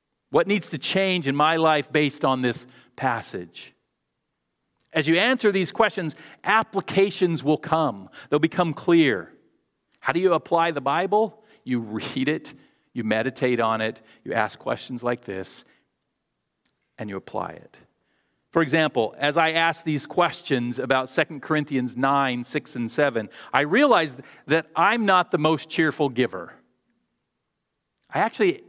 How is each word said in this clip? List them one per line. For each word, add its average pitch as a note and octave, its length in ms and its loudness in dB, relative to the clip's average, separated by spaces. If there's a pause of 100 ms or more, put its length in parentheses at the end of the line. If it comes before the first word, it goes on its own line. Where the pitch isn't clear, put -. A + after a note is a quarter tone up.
(300)
What E3 160 4
needs G3 220 -2
to D#3 100 -8
change F#3 480 -2
in C#3 80 -2
my D3+ 220 2
life D#3 340 2
based D3+ 340 -2
on C3 160 2
this B2 280 -2 (260)
passage? G#2+ 800 -8 (1200)
As D#3 160 0
you E3 80 4
answer A#3 340 2
these F#3 220 -2
questions, F#3+ 420 0 (300)
applications G3 960 0
will D3 160 2
come. B2 520 -2 (200)
They'll D3 80 2
become E3 340 0
clear. C#3 600 2 (640)
How - 140 -4
do E3 80 2
you F#3 140 4
apply E3 360 0
the D#3 100 -4
Bible? F#3 640 0 (220)
You B2 160 -2
read A2 480 -4
it, - 260 -6 (380)
you B2 100 -8
meditate A#2 560 -2
on A2+ 220 0
it, A2 220 -6 (200)
you - 120 -8
ask G#2+ 220 -4
questions A#2+ 460 -8
like B2 220 -4
this, F#2+ 400 -12 (1300)
and G#2+ 140 -10
you G2 60 -8
apply F#2 340 -8
it. - 260 -20 (800)
For E3 40 4
example, C#3+ 540 0
as C#3+ 200 0
I D#3+ 160 2
ask E3 320 0
these D3+ 200 -2
questions B2+ 760 -2
about C3 300 0
Second D3+ 320 -2
Corinthians C#3 540 -2
nine, C3+ 460 2
six, - 320 -8
and A#2 160 -4
seven, A#2 380 0 (240)
I C3 80 2
realize E3 560 2 (320)
that D#3 260 2
I'm G#3 320 2
not F#3 240 4
the F3 80 2
most D#3 300 0
cheerful D#3 400 0
giver. A2+ 440 -4 (1600)
I C#3 60 -2
actually G3 500 0